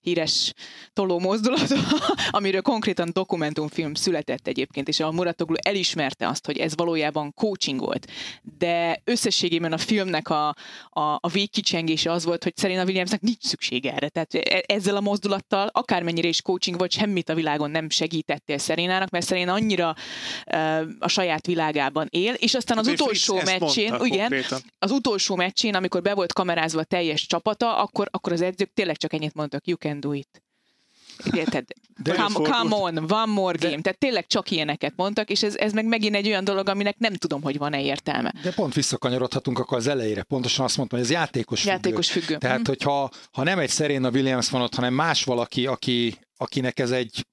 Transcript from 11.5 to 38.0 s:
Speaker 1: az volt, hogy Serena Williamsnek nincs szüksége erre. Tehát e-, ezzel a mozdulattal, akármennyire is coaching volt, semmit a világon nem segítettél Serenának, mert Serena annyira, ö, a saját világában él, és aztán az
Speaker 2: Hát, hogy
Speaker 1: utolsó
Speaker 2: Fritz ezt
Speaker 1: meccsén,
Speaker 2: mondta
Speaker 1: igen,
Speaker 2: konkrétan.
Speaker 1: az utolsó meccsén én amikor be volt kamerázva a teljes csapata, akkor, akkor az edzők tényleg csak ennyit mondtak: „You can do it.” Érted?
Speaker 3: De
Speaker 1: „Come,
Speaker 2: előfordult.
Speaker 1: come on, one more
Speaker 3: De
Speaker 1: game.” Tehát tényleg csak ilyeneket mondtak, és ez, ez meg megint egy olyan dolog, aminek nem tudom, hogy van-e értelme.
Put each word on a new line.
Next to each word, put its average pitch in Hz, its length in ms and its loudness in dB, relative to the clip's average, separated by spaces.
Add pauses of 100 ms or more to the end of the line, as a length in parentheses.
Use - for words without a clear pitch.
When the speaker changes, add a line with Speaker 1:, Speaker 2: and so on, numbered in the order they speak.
Speaker 1:
az 170 120 0
volt, 170 180 0
hogy 180 140 -2
Serena 185 280 2
Williamsnek 185 360 0
nincs 226 240 0
szüksége - 500 -2
erre. 143 140 -2
Tehát 160 260 -4
e-, 180 320 2
ezzel 202 300 2
a 202 40 0
mozdulattal, 202 720 0
akármennyire 170 560 2
is 165 140 0
coaching 180 360 -2
volt, 180 120 2
semmit 202 380 0
a 160 60 0
világon 151 360 0
nem 160 200 -2
segítettél 151 680 -2
Serenának, 185 520 0
mert 175 160 -2
Serena 180 260 0
annyira, 185 420 2 (520)
ö, - 100 -2 (420)
a - 100 -2
saját 170 380 0
világában 151 640 0
él, 185 240 0
és - 200 2
aztán 233 240 0
az 220 80 2
Speaker 2:
Hát, 285 100 2
hogy 302 100 2
Speaker 1:
utolsó 214 300 0
Speaker 2:
Fritz 180 140 2
ezt 185 100 2
Speaker 1:
meccsén, 175 280 2
Speaker 2:
mondta 233 180 0
Speaker 1:
igen, 208 120 2 (100)
Speaker 2:
konkrétan. 135 320 -2 (180)
Speaker 1:
az 196 120 0
utolsó 220 460 0
meccsén 185 320 0
én 208 60 -2
amikor 185 280 0
be 202 120 2
volt 185 180 0
kamerázva 165 480 0
a 156 40 0
teljes 165 420 0
csapata, 220 500 0
akkor, 202 340 0
akkor 190 220 -4
az 170 80 0
edzők 185 340 0
tényleg 175 220 0
csak - 160 -4
ennyit 151 220 -2
mondtak: 147 320 -6
„You 175 100 0
can 147 240 -4
do 143 120 -2
it.” 139 300 -8 (920)
Érted? 151 320 0 (380)
Speaker 3:
De 139 80 0
Speaker 1:
„Come, 185 140 2
Speaker 2:
előfordult. 156 320 2
Speaker 1:
come 226 200 2
on, 180 200 0 (160)
one 220 200 2
more 185 260 2
Speaker 3:
De 165 100 0
Speaker 1:
game.” 151 140 -2
Tehát 185 160 0
tényleg 240 280 2
csak - 240 -2
ilyeneket 151 460 -2
mondtak, 208 340 0
és 208 120 0
ez, 208 140 0
ez 214 160 0
meg 220 140 0
megint 214 280 2
egy 202 120 2
olyan 202 180 0
dolog, 196 240 0
aminek 202 300 0
nem 226 160 0
tudom, 156 280 -4
hogy 143 160 -2
van-e 143 240 -2
értelme. 139 500 -2 (100)